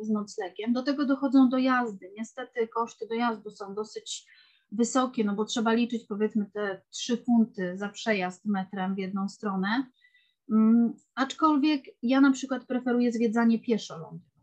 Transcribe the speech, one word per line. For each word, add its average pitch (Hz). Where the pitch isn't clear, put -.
i -
z 220
noclegiem. 208
Do 254
tego 285
dochodzą 269
dojazdy. 247
Niestety 233
koszty 226
dojazdu 226
są 196
dosyć -
wysokie, 240
no 202
bo 214
trzeba 226
liczyć, 233
powiedzmy, 214
te 196
trzy -
funty 220
za 202
przejazd 190
metrem 190
w 196
jedną 196
stronę. 202
Mm, 220
aczkolwiek 277
ja 262
na 277
przykład 262
preferuję 247
zwiedzanie 233
pieszo 214
Londynu, -